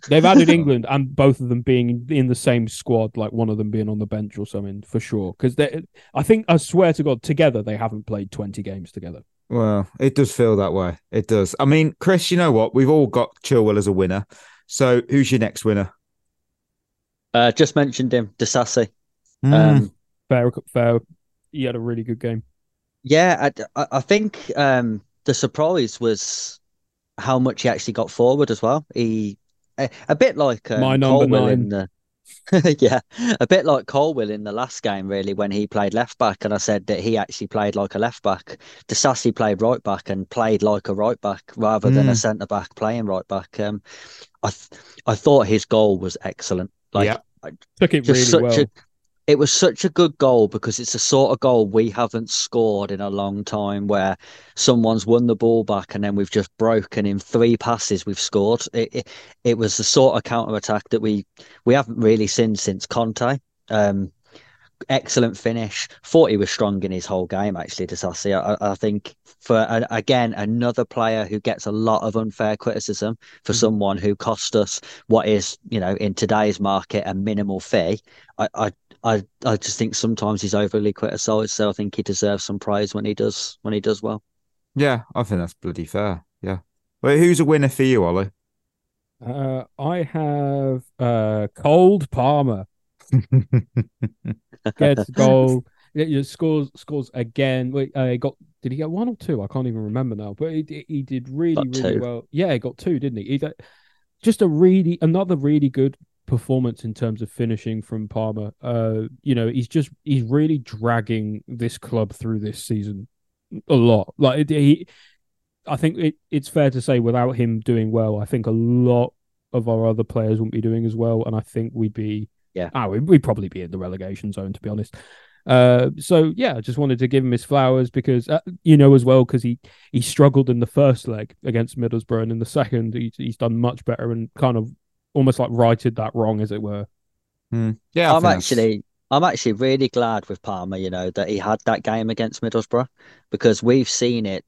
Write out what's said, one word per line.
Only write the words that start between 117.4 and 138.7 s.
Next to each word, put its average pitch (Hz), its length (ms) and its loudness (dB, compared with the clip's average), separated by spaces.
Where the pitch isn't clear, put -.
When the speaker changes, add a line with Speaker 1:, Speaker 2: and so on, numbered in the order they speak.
Speaker 1:
doing 113 300 0
well, 110 300 0
I 104 60 -6
think 113 200 -4
a 113 60 -2
lot 120 640 2
of 117 160 -2
our 113 180 0
other 110 180 0
players 110 360 -2
wouldn't 110 120 -4
be 113 80 -4
doing 113 240 -2
as 110 120 -4
well, 113 280 0
and 110 100 -4
I 110 60 -2
think 113 340 -8
we'd 110 200 -4
be, 107 340 -6
Speaker 3:
Yeah. 87 220 -6
Speaker 1:
ah, 117 140 -2
we'd, 117 200 -4
we'd 156 140 6
probably 101 260 -4
be 92 140 -12
in 85 80 -12
the 95 80 -10
relegation 95 540 -10
zone, 98 200 -8
to - 80 -14
be 104 80 -10
honest. 104 260 -8
Uh, 123 520 6
so 160 360 4
yeah, 208 220 -2
I 113 40 -6
just 117 160 -6
wanted 135 220 0
to 131 80 0
give 131 180 2
him 127 60 0
his 120 140 -2
flowers 131 440 2
because, 123 400 -2
uh, 156 120 0
you 156 120 8
know, 139 180 10
as 123 100 6
well, 127 200 6
'cause 123 200 -2
he, 120 160 -4
he 123 80 0
struggled 135 500 4
in 120 80 0
the 117 80 0
first 139 400 2
leg 110 280 -8
against 117 340 -4
Middlesbrough, 113 460 -4
and 113 80 -4
in 113 80 -6
the 113 40 -4
second, 117 500 -2
he, 120 220 -6
he's 123 200 -8
done 117 200 -2
much 123 280 -2
better 117 260 -4
and 113 240 -6
kind 127 220 0
of 110 120 -2
almost, 131 240 2
like, 120 140 -2
righted 117 440 2
that 110 200 -6
wrong, 110 240 0
as 107 100 -4
it 104 100 -6
were. 101 260 -8
Speaker 2:
Hmm. 113 180 -2
Yeah, 160 200 2
I 160 40 6
Speaker 3:
I'm 165 60 2
Speaker 2:
think 175 120 4
that's 90 180 -4
Speaker 3:
actually, 110 320 0